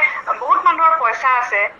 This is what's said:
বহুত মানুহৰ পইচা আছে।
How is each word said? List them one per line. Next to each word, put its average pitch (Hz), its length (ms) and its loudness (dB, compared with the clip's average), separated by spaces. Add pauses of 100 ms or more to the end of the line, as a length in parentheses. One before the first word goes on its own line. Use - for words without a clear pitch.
(400)
বহুত 302 240 0
মানুহৰ 330 360 2
পইচা 330 300 0
আছে। 214 400 0 (100)